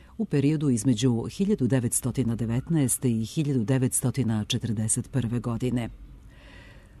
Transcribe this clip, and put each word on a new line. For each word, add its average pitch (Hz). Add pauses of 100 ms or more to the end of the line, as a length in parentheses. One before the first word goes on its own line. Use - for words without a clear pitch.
(180)
u 220
periodu 147
između 117
hiljadu 196
devetstotina 117
devetnaeste 123
i 113
hiljadu 139
devetstotina 120
četrdeset 110
prve 117
godine. 117 (1120)